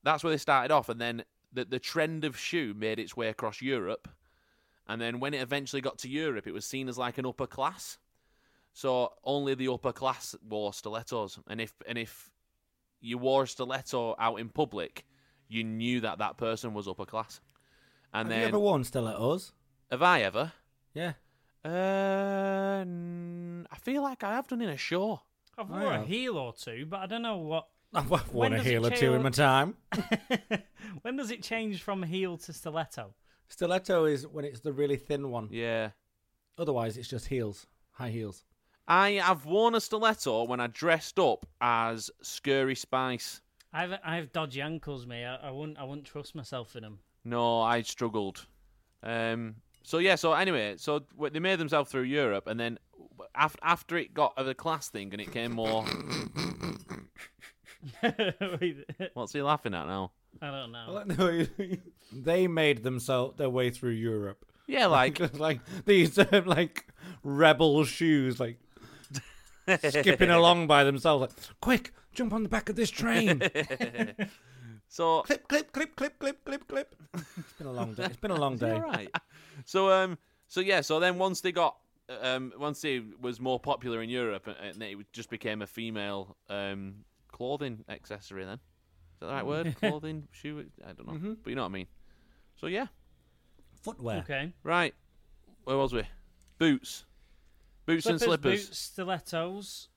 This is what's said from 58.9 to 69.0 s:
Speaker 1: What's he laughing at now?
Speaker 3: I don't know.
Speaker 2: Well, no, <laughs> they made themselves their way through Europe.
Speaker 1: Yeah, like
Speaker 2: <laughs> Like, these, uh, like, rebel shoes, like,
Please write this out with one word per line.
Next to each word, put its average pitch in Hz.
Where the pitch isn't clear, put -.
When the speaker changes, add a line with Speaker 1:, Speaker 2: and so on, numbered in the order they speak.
Speaker 1:
What's 117
he 147
laughing 143
at 80
now? 95
Speaker 3:
I 147
don't 131
know. 117
Speaker 2:
Well, 208
no, 170
<laughs> -
they 165
made 151
themselves 127
their 139
way 127
through 123
Europe. 110
Speaker 1:
Yeah, 269
like 143
Speaker 2:
<laughs> 143
Like, 151
these, 180
uh, 196
like, 170
rebel 147
shoes, 131
like, 120